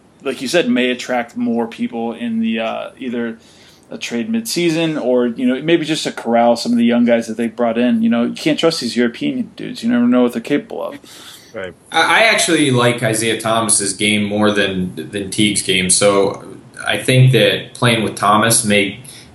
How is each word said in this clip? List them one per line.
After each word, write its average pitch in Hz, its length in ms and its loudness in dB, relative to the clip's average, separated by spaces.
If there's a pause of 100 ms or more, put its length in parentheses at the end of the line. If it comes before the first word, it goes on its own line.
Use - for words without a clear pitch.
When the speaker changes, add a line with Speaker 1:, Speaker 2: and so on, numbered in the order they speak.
(220)
Speaker 1:
like 135 200 -6
you 120 60 -6
said, 151 200 2
may 123 220 2
attract 120 460 -4
more 117 320 -2
people 117 440 -6
in 113 280 -4
the, 113 180 -2
uh, 110 400 -6
either 117 400 -6 (520)
a 123 60 -12
trade 117 320 -6
midseason 156 720 -2
or, 123 280 2
you 123 180 -2
know, 131 160 0
maybe 156 220 2
just 151 180 -4
to 131 100 -4
corral 117 440 2
some 120 160 -2
of 120 60 2
the 120 60 4
young 117 200 4
guys 117 240 2
that 110 80 -8
they 117 100 -2
brought 113 320 -2
in. 117 240 2
You 113 80 2
know, 117 140 2
you 120 100 -4
can't 151 240 -2
trust 165 220 2
these 113 160 -6
European 123 580 -2
dudes. 104 280 -12
You 113 80 0
never 120 160 2
know 123 180 4
what 117 80 0
they're 117 100 -6
capable 110 400 -4
of. 90 160 -10 (560)
Speaker 2:
Right. 92 180 -10 (200)
Speaker 3:
I, 165 320 4
I - 20 4
actually 160 460 2
like 123 300 2
Isaiah 110 380 -2
Thomas's 107 540 -2
game 104 300 0
more 104 260 0
than, 95 460 -2
than 92 340 -8
Teague's 104 320 0
game. 92 260 0
So 98 680 0 (260)
I 107 140 -2
think 127 340 6
that 98 420 2
playing 113 280 0
with 104 140 -4
Thomas 107 480 2
may, 101 360 0 (340)